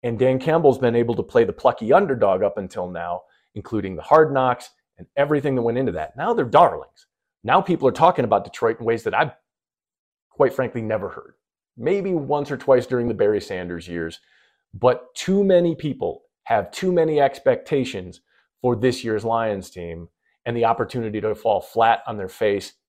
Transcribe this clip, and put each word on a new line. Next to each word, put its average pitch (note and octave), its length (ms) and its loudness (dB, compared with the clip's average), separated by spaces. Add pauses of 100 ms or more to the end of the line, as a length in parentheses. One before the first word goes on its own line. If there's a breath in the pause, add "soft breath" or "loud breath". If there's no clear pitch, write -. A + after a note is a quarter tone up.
And A#2 160 -4
Dan C3 220 2
Campbell's D3+ 400 2
been A#2+ 160 2
able A#2 200 0
to G#2+ 80 -4
play A#2 200 4
the G2+ 100 0
plucky A#2+ 400 0
underdog A#2 480 2
up G2+ 160 0
until F#2 320 -8
now, F2 320 -8 (320)
including G2 420 -6
the D#2 60 -12
hard D3+ 320 4
knocks B2+ 380 -2 (260)
and F2+ 80 -20 (100)
everything C#3 400 0
that B2 60 -2
went A#2 160 0
into B2+ 140 -2
that. D#2+ 260 -10
Now F#3 160 -2
they're G3 120 0
darlings. C#3 600 2 (380)
Now C3+ 180 4
people E3 260 0
are B2 60 4
talking D#3+ 320 2
about G2+ 180 2
Detroit - 360 -2
in A#2 60 -8
ways A#2 180 -2
that G#2 100 -4
I've, C3+ 180 0 (1000)
quite C3 240 2
frankly, B2 280 -4
never G#2+ 280 -4
heard. - 260 -18 (420)
Maybe F#3 360 -2
once D3 360 -4
or C#3 80 -6
twice B2+ 300 2
during A#2+ 200 -2
the A2 60 -2
Barry G#2 260 2
Sanders F2 480 -8
years, E2+ 320 -8 (540)
but B2 420 -2
too G3 280 0
many F3 320 4
people - 480 -6 (200)
have G#2+ 280 -2
too F#3 200 -2
many D#3+ 300 2
expectations B2+ 1000 -2 (400)
for B2 140 0
this B2 280 0
year's G#2+ 200 -2
Lions A2+ 460 -2
team, E2+ 400 -12 (360)
and A#2+ 120 -4
the A#2 80 2
opportunity A2+ 560 -2
to G#2+ 140 -2
fall G#2 260 0
flat A2+ 460 2
on A#2 100 -8
their F#2+ 100 -8
face G2+ 460 -2 (160)